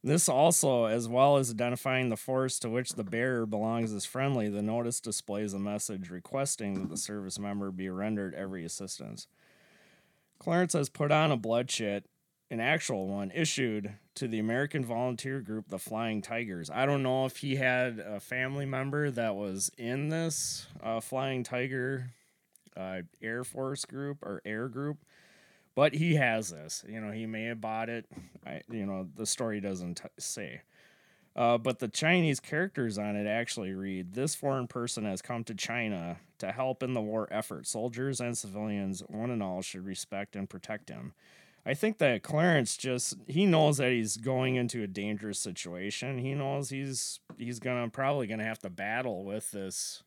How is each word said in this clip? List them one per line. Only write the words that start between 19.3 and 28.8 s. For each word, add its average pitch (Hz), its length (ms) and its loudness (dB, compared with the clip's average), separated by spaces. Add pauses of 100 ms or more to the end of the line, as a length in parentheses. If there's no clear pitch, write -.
was 98 400 -2
in 131 320 -2
this, 160 580 -2 (160)
uh, 113 180 -2
Flying 131 420 -2
Tiger, 127 680 -2 (640)
uh, 92 280 -6 (180)
Air 117 240 -4
Force 131 400 -4
group 139 380 -8
or 98 240 -6
air 110 220 -4
group, 143 300 -4 (760)
but 143 200 8
he 160 200 6
has 113 360 4
this. 78 380 -10
You 110 120 -8
know, 107 100 -6
he 110 160 -4
may 110 180 -4
have 117 160 -6
bought 110 300 -2
it. 117 160 -6 (400)
I, 71 240 -10
you 107 160 -2